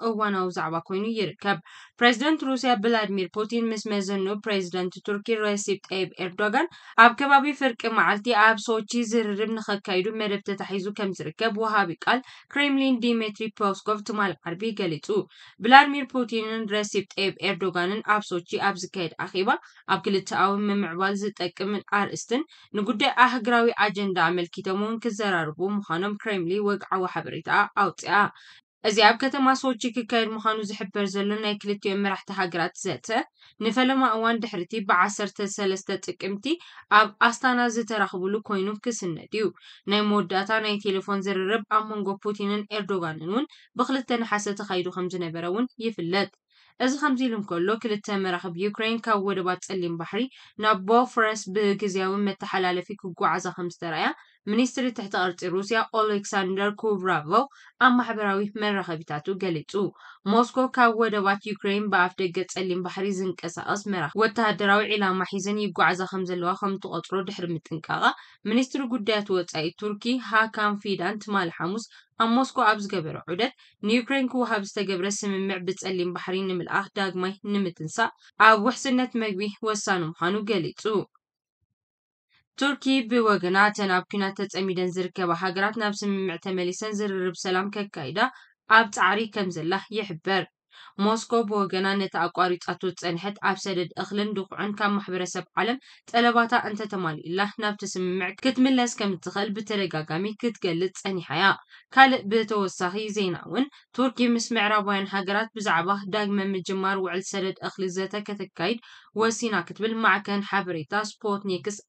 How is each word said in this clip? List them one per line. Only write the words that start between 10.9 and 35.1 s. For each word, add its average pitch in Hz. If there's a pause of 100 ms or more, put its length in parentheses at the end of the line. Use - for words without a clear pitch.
ከም 208
ዝርከብ 202
ወሃቢ 214
ቃል 240 (300)
ክሬምሊን 269
ዲሜትሪ 220
ፔስኮቭ 208
ትማል 208
ዓርቢ 190
ገሊጹ። 170 (520)
ቭላድሚር 277
ፑቲንን 226
ረሲፕ 208
ጠይብ 196
ኤርዶጋንን 185
ኣብ 208
ሶቺ 180
ኣብ 196
ዝካየድ 175
ኣኼባ 190 (400)
ኣብ 185
ክልተኣዊ 196
ምምዕባል 196
ዝጠቅምን 196 (100)
ኣርእስትን 208 (300)
ንጉዳይ 214
ኣህግራዊ 233 (100)
ኣጀንዳ 196
ኣመልኪቶም 180
እውን 220
ክዘራርቡ 190 (100)
ምዃኖም 202
ክሬምሊ 190
ወግዓዊ 196
ሓበሬታ 160 (260)
ኣውፅኣ። 190 (680)
እዚ 214
ኣብ 226
ከተማ 269
ሶቺ 254
ክካየድ 226
ምዃኑ 220
ዝሕበር 208
ዘሎ 196
ናይ 208
ክልቲኦም 202
መራሕቲ 196
ሃገራት 180
ዘተ 160 (520)
ንፈለማ 254
እዋን 226
ድሕርቲ 214
ብዓሰርተ 202